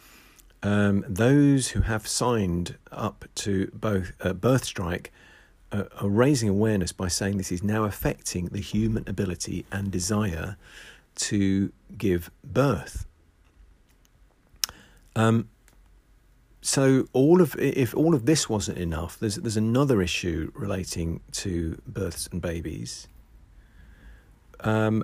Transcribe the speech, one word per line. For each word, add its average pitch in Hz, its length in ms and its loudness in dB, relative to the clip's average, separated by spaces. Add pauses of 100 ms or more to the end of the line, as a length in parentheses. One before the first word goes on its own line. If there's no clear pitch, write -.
(640)
Um, 101 440 2
those 135 600 4
who 104 120 0
have 107 260 -2
signed 90 680 0 (140)
up - 340 -8 (100)
to 98 400 -2
both, 101 460 -2
uh, 92 120 0
birth 120 300 2
strike, 90 480 -6 (600)
uh, 101 120 -4 (140)
are 101 100 0
raising 117 380 4
awareness 101 440 2
by 92 160 -6
saying 98 300 -2
this 95 140 -4
is 90 120 -6
now 107 200 0
affecting 101 640 -4
the 101 140 -6
human 110 460 -2
ability 92 640 -6
and 98 200 -4
desire 92 640 -2 (600)
to 98 560 0 (260)
give 87 320 0 (140)
birth. 120 640 -2 (2000)
Um, 113 340 2 (1120)
so 135 500 4
all 160 300 6
of, 151 140 2
i-, - 60 -4
if - 340 0
all 160 200 4
of 113 100 0
this 151 220 2
wasn't 104 300 -2
enough, 82 420 -4
there's, 107 160 -2
there's 110 220 -4
another 117 440 4
issue 80 520 -2
relating 90 680 -6 (120)
to 85 540 -4
births 95 440 -6
and 90 100 -6
babies. 82 640 -8 (1500)
Um, 110 420 2